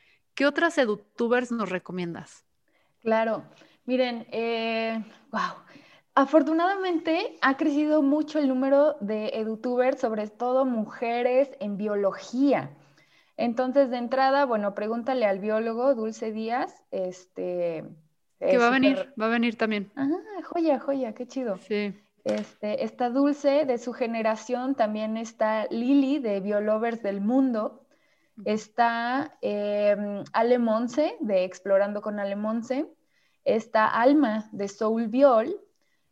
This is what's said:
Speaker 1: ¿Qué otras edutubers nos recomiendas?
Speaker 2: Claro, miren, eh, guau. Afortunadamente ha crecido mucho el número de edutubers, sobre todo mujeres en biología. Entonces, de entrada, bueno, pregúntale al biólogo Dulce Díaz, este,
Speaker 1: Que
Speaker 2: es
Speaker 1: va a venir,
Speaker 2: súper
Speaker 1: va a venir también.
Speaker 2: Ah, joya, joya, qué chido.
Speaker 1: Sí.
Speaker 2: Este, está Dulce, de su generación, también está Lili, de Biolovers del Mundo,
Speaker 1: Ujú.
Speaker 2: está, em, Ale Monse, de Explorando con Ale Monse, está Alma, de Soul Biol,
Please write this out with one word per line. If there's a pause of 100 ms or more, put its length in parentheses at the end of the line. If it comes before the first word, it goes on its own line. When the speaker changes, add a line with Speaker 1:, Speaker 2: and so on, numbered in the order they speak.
(360)
Speaker 1:
¿Qué
otras
edutubers
nos
recomiendas? (580)
Speaker 2:
Claro, (400)
miren,
eh, (300)
guau. (580)
Afortunadamente
ha
crecido
mucho
el
número
de
edutubers,
sobre
todo
mujeres (100)
en
biología. (680)
Entonces,
de
entrada,
bueno,
pregúntale
al
biólogo
Dulce
Díaz,
este, (560)
Speaker 1:
Que
Speaker 2:
es
Speaker 1:
va
a
venir,
Speaker 2:
súper
Speaker 1:
va
a
venir
también.
Speaker 2:
Ah, (340)
joya,
joya,
qué
chido. (100)
Speaker 1:
Sí. (300)
Speaker 2:
Este,
está
Dulce,
de
su
generación,
también
está
Lili,
de
Biolovers
del
Mundo, (520)
Speaker 1:
Ujú.
Speaker 2:
está,
em, (100)
Ale
Monse,
de
Explorando
con
Ale
Monse, (580)
está
Alma,
de
Soul
Biol, (500)